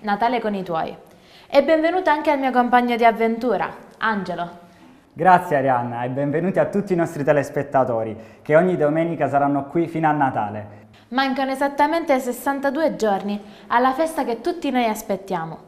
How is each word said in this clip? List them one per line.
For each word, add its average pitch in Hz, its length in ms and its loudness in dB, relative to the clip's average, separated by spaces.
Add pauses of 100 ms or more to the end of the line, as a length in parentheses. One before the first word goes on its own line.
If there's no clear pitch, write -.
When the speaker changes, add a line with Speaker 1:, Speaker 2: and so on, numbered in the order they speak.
Speaker 1:
Natale 226 400 0
con 208 160 -2
i 185 80 -4
tuoi. 170 280 -4 (560)
E 277 140 4
benvenuto 330 480 2
anche 302 220 2
al 269 80 0
mio 269 100 0
compagno 240 460 2
di 233 80 2
avventura, 226 680 2 (260)
Angelo. 180 520 -4 (640)
Speaker 2:
Grazie 180 420 4
Arianna 123 480 0
e 127 60 -4
benvenuti 143 500 -2
a 151 80 2
tutti 202 280 -2
i - 20 0
nostri 160 260 -2
telespettatori 131 920 0 (260)
che 147 140 4
ogni 180 200 4
domenica 156 520 0
saranno 139 400 0
qui 170 180 0
fino 160 220 0
a - 20 4
Natale. 107 560 -2 (440)
Speaker 1:
Mancano 269 420 -2
esattamente 285 680 0
sessantadue 269 760 -2
giorni 202 440 -2 (280)
alla 254 240 2
festa 320 320 -2
che 226 160 -4
tutti 339 300 -4
noi 247 160 0
aspettiamo 190 800 -6